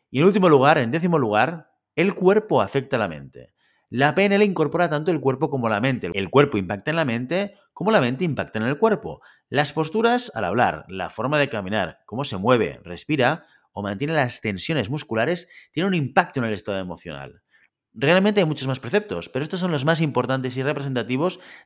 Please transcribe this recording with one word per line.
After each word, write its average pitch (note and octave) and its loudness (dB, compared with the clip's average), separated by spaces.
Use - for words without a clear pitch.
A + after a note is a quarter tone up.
Y B2 -2
en D#3 6
último F#3+ 6
lugar, D3 8
en A#2 0
décimo E3 2
lugar, A#2+ 0
el F#3 2
cuerpo F#3+ 4
afecta C3 -2
a - 2
la G#2 0
mente. C#2 -16
La C3+ 2
P G3 4
N G3+ 2
L G#3 4
incorpora E3 0
tanto D#3 -2
el D3+ -2
cuerpo C3 0
como B2+ -2
la G#2 0
mente. A#2 -2
El G2 -2
cuerpo C3 4
impacta G2 -4
en D#3+ -2
la D#3+ 0
mente, C3 -4
como F#3 -4
la G#3 4
mente C3 0
impacta A2+ -4
en A2 -2
el C#3+ -2
cuerpo. - 0
Las C#3+ -2
posturas A3+ 0
al A2 -4
hablar, F2+ 0
la F#2 -6
forma C3+ -2
de C#3 2
caminar, G2 -4
cómo B2+ -8
se G#2+ -8
mueve, F#2+ 2
respira C3 -2
o G#2 -10
mantiene G#2 -4
las C3+ -2
tensiones A2+ -4
musculares, C#3+ -4
tiene F3+ -2
un F#3+ 0
impacto D#3+ 0
en A#2 0
el A2 -2
estado G2+ -6
emocional. D#2+ -12
Realmente F#3+ 2
hay E3+ 4
muchos C#3+ -4
más C3 -2
preceptos, A#2 -4
pero C3 -4
estos F3 -6
son F3+ -2
los C#3 -2
más D#3+ 2
importantes B2+ -2
y C3 -2
representativos C3+ -4